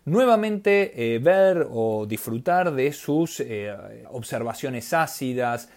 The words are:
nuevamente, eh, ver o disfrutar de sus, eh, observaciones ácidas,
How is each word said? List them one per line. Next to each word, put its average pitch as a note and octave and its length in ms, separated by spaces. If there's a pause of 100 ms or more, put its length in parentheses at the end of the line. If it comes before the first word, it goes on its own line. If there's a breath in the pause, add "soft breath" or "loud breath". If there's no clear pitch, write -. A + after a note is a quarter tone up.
nuevamente, G3+ 1080
eh, A#2 40
ver F3+ 500
o A2 380
disfrutar C#3 680
de C#3 200
sus, D#3 480
eh, G#2 300 (380)
observaciones A#2 800
ácidas, B2 840